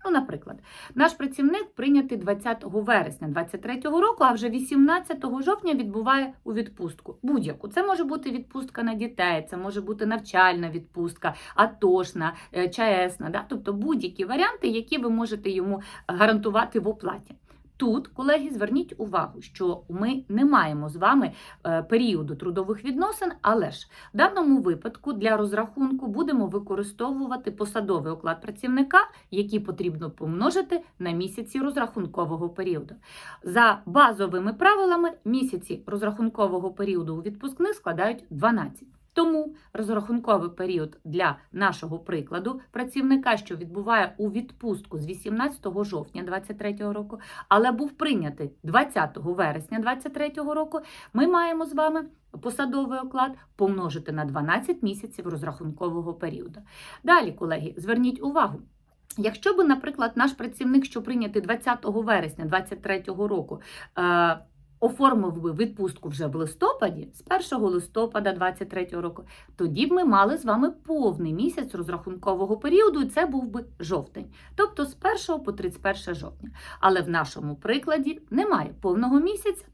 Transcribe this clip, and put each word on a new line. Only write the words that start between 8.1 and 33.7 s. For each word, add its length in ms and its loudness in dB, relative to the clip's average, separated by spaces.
відпустка 520 -8
на 100 0
дітей, 560 -2
це 80 -8
може 240 -6
бути 240 -4
навчальна 640 4
відпустка, 680 -4
атошна, 800 2
е, 160 0
Ч 140 -2
С 360 2
на, 100 -6
да? 200 -4
Тобто 240 -6
будь-які 520 -2
варіанти, 420 0
які 300 -2
ви 120 -2
можете 400 -2
йому 320 -2
гарантувати 720 2
в 80 -2
оплаті. 480 -6
Тут, 280 0
колеги, 440 2
зверніть 460 0
увагу, 440 -2
що 480 -4
ми 400 -2
не 160 4
маємо 440 4
з 60 -12
вами, 360 4
е, 180 0
періоду 520 2
трудових 500 -4
відносин, 460 -2
але 300 2
ж 180 -16
в 40 -6
даному 440 4
випадку 520 -2
для 240 2
розрахунку 680 -2
будемо 400 0
використовувати 1040 -4
посадовий 600 -2
оклад 280 -6
працівника, 560 2
який 280 -2
потрібно 520 -4
помножити 720 -2
на 120 -4
місяці 480 -4
розрахункового 880 -4
періоду. 460 -6
За 420 4